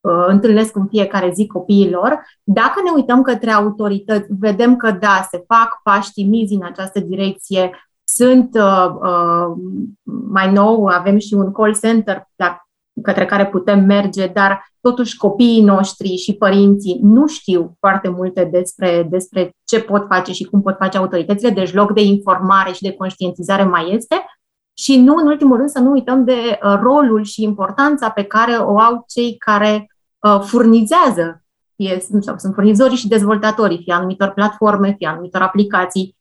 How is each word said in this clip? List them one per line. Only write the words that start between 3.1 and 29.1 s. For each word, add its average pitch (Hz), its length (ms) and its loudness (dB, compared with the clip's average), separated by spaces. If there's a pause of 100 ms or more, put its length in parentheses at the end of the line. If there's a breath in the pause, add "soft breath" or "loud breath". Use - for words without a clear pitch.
către 240 280 -2
autorități, 208 760 -2 (120)
vedem 220 380 2
că, 233 140 -2
da, 190 400 0
se 175 160 -10
fac 226 360 0
pași 202 300 -2
timizi 208 420 -2
în 185 100 -4
această 190 360 -8
direcție. 185 880 -6 (160)
Sunt, 254 500 2
uh, 196 340 2 (120)
uh, 175 560 -2 (720)
mai 190 240 0
nou, 208 340 2
avem 185 320 0
și 214 160 -4
un 196 180 0
call 214 280 0
center 214 560 -2
la, 180 220 -6 (440)
către 190 240 -2
care 196 200 0
putem 196 380 0
merge, 196 420 0
dar, 196 540 -2
totuși, 247 360 -2
copiii 226 460 4
noștri 196 540 2
și 196 180 -6
părinții 202 680 2
nu 226 240 6
știu 180 540 -4
foarte 196 280 0
multe 180 360 -4
despre, 175 680 -2
despre 180 400 -4 (140)
ce 220 160 0
pot 202 280 -2
face 185 240 -2
și 185 120 -10
cum 202 180 0
pot 190 160 -2
face 190 200 -2
autoritățile, 190 520 -2
deci 190 220 -4
loc 208 200 2
de 214 100 2
informare 190 680 0
și 180 100 -14
de 190 100 -6
conștientizare 185 720 -4
mai 180 300 -2
este. 320 300 -4 (520 loud breath)
Și 269 240 2
nu, 269 140 8
în 320 120 2
ultimul 285 300 4
rând, 269 120 0
să 285 100 -6
nu 254 120 2
uităm 262 340 2
de, 247 80 2
uh, 226 500 0
rolul 254 400 2
și 208 200 -8
importanța 220 680 -2
pe 208 120 -6
care 226 300 -2
o 208 260 0
au 240 300 2
cei 240 280 -4